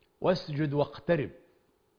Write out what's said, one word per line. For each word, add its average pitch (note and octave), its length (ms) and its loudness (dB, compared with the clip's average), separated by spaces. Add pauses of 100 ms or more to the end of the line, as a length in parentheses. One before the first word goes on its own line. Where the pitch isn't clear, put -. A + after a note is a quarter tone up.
(220)
واسجد D#3 520 0
واقترب، D3 560 0 (680)